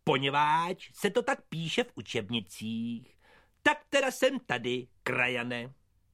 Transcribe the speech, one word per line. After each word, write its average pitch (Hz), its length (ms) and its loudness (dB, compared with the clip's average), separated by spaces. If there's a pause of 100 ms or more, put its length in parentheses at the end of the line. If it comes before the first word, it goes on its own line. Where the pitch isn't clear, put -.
poněvadž 151 920 2
se - 160 0
to 233 120 2
tak 269 260 0
píše 165 360 -2
v - 100 -20
učebnicích. 113 1200 -6 (440)
Tak 294 280 4
teda 269 200 2
jsem 262 300 0
tady, 123 480 -4 (140)
krajane.“ 123 720 -2 (400)